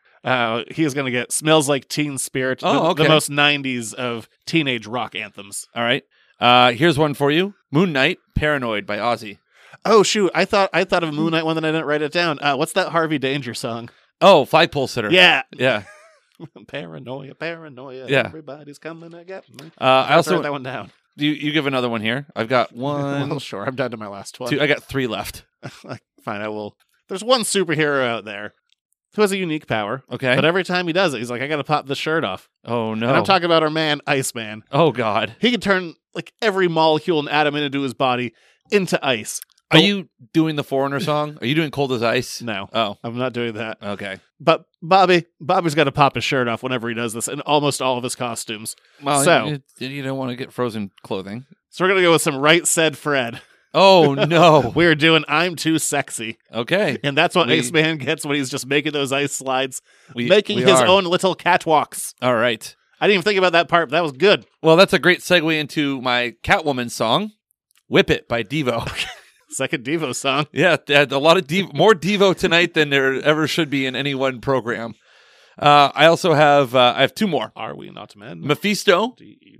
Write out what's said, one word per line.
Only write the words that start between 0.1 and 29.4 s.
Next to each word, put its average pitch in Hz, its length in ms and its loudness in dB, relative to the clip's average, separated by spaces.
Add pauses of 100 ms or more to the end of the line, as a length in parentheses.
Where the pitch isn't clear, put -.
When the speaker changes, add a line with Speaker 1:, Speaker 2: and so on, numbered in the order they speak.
Speaker 1:
Uh, 117 420 -2
he 156 120 -2
is 143 100 -2
gonna 135 180 -4
get 120 200 -4
Smells 156 360 2
Like 139 200 -2
Teen 147 300 -4
Spirit, 131 420 -4
the, - 80 -4
Speaker 2:
Oh, 160 260 2
Speaker 1:
the 151 100 0
Speaker 2:
okay. - 40 4
Speaker 1:
most 156 220 4
nineties 139 640 -2
of 120 360 -8 (160)
teenage 131 400 -2
rock 110 300 -8
anthems. 101 580 -14
Speaker 2:
All 117 100 -6
right. 120 200 -2 (360)
Uh, 123 340 6
here's 139 260 2
one 151 140 2
for 143 180 0
you. 185 220 0 (180)
Moon 170 220 2
Knight, 143 260 0 (160)
Paranoid 123 500 -2
by 104 120 -4
Ozzy. 110 400 -4 (480)
Speaker 1:
Oh, 202 180 6
shoot. 202 320 2
I 165 100 2
thought, 196 280 0
I 170 100 2
thought 185 200 0
of 160 60 -4
a 147 40 -6
Moon 160 180 -2
Knight 165 140 0
one 160 100 0
that 160 100 -2
I 156 60 0
didn't 156 160 -2
write 147 140 0
it 151 100 -4
down. 170 300 -2
Uh, 143 160 2
what's 156 160 -2
that 180 160 0
Harvey 156 280 0
Danger 131 360 -4
song? 117 360 -8 (320)
Speaker 2:
Oh, 170 240 6
Five 160 260 2
Pulse 131 200 -4
Sitter. 107 200 -2
Speaker 1:
Yeah. 170 320 6 (100)
Speaker 2:
Yeah. 123 340 0
Speaker 1:
<laughs> - 800 -20
Paranoia, 139 680 -14
paranoia. 139 720 -14
Speaker 2:
Yeah. 131 180 0
Speaker 1:
Everybody's 143 540 -16
coming 165 320 -16
to 170 120 -20
get 190 300 -18
me. 156 260 -20
Speaker 2:
Uh, - 40 -6
I 131 280 4
Speaker 1:
I'll 151 60 6
Speaker 2:
also 170 180 2
Speaker 1:
write 160 80 -2
that 147 80 -6
one 139 120 -10
down. 131 280 -12 (240)
Speaker 2:
You, 147 160 -2
you 147 200 -6
give 147 160 0
another 127 220 -2
one 117 120 -4
here. 120 240 -4 (100)
I've 113 140 -4
got 123 220 0
Speaker 1:
<laughs> - 40 -20
Speaker 2:
one. 139 540 -6
Speaker 1:
Well, 143 100 -6
sure. 101 260 -10
I'm 135 100 -6
down 123 160 -6
to 117 60 -12
my 107 100 -12
last 98 320 -16
one. 123 100 -10
Speaker 2:
Two. 139 120 -2
I 151 60 0
got 131 160 -2
three 135 240 -6
left. 104 380 -8 (180)
Speaker 1:
<laughs> - 60 -16 (540)
Fine. 104 180 -10
I 107 60 -8
will. 107 280 -10 (340)
There's 190 140 -8
one 240 180 2
superhero 151 680 -2
out 113 180 -6
there 104 280 -12 (640)
who 208 60 0
has 202 100 2
a 196 60 -4
unique 156 300 -6